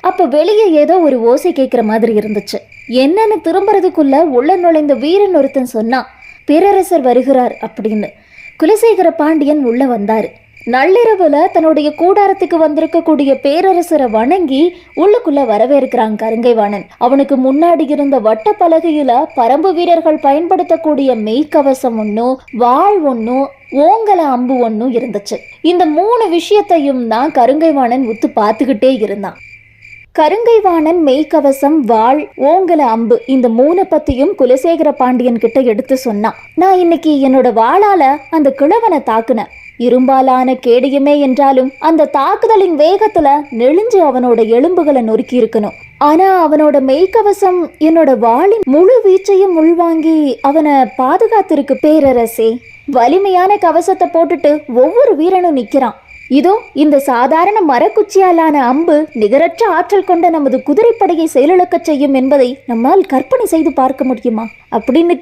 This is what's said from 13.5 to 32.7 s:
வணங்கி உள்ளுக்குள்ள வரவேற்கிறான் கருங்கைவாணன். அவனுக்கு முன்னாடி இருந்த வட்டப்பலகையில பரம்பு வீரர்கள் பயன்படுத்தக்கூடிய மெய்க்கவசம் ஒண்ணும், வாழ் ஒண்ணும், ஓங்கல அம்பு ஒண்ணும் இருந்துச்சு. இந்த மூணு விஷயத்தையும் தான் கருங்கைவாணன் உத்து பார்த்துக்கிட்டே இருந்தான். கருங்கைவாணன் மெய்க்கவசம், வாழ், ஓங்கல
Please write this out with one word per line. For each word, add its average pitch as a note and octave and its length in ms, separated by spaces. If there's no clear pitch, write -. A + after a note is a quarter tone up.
வணங்கி C#4+ 680
உள்ளுக்குள்ள F4 500
வரவேற்கிறான் A3+ 680
கருங்கைவாணன். A3 680
அவனுக்கு C#4 380
முன்னாடி C#4+ 540
இருந்த C#4 300
வட்டப்பலகையில D4+ 1040
பரம்பு C#4 360
வீரர்கள் E4 460
பயன்படுத்தக்கூடிய D#4 1000
மெய்க்கவசம் C4 840
ஒண்ணும், A3+ 400
வாழ் C#4+ 480
ஒண்ணும், C4 480
ஓங்கல F#4 520
அம்பு B3+ 340
ஒண்ணும் A3+ 340
இருந்துச்சு. A3 440
இந்த F4 260
மூணு G4+ 420
விஷயத்தையும் E4 800
தான் B3 240
கருங்கைவாணன் C4+ 720
உத்து A3+ 300
பார்த்துக்கிட்டே A3+ 640
இருந்தான். G3+ 360
கருங்கைவாணன் F4+ 880
மெய்க்கவசம், C#4+ 720
வாழ், A#3+ 600
ஓங்கல E4 500